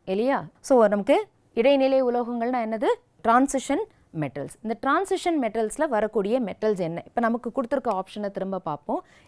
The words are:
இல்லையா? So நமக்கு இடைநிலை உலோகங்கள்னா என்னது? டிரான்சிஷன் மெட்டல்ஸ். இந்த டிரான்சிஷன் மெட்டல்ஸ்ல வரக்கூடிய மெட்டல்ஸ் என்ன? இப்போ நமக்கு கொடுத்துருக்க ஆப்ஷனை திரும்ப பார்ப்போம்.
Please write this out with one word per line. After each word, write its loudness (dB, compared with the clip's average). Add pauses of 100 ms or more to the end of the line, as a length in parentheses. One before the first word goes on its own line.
இல்லையா? 0 (160)
So 6
நமக்கு 2 (260)
இடைநிலை 4
உலோகங்கள்னா -2
என்னது? -4 (420)
டிரான்சிஷன் 2 (360)
மெட்டல்ஸ். -8
இந்த -6
டிரான்சிஷன் 0
மெட்டல்ஸ்ல -2
வரக்கூடிய 0
மெட்டல்ஸ் -2
என்ன? -4
இப்போ -6
நமக்கு -2
கொடுத்துருக்க -2
ஆப்ஷனை -6
திரும்ப -6
பார்ப்போம். -6 (240)